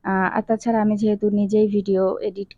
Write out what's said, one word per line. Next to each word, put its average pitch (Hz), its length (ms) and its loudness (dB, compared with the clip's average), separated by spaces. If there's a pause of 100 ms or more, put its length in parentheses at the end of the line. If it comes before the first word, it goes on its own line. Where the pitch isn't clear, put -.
আহ, 190 340 -2
আর 214 60 -2
তাছাড়া 226 380 -2
আমি 214 160 2
যেহেতু 208 340 0
নিজেই 208 380 2
ভিডিও 190 500 0
এডিট 196 400 -8